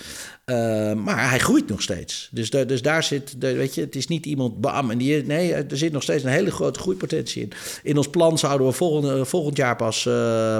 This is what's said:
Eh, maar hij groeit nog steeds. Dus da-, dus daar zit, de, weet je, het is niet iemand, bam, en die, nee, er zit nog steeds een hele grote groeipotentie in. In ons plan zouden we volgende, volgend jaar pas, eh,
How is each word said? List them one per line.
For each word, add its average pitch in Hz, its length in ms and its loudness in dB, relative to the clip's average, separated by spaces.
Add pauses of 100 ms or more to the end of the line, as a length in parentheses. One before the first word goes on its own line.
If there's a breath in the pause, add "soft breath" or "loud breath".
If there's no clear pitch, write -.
(460 loud breath)
Eh, 110 480 0
maar 113 360 0
hij 127 100 2
groeit 277 280 4
nog 98 140 -2
steeds. - 500 -6
Dus 117 180 -4
da-, 135 140 2
dus 127 180 0
daar 151 220 2
zit, 127 380 -4
de, 131 120 0
weet 135 220 -2
je, 165 60 -2
het 143 140 -6
is 135 120 -4
niet 165 180 -2
iemand, 127 360 -2
bam, 131 300 0
en 117 60 0
die, 139 280 2
nee, 165 280 0
er 143 240 -4
zit 160 140 0
nog 139 120 -2
steeds 156 200 0
een 131 60 0
hele 165 220 2
grote 143 280 -2
groeipotentie 160 600 -4
in. 117 100 -8 (320 loud breath)
In 147 140 0
ons 143 120 2
plan 165 280 4
zouden 139 300 4
we 127 60 4
volgende, 143 520 2
volgend 147 320 0
jaar 123 180 2
pas, 113 300 -2
eh, 113 540 2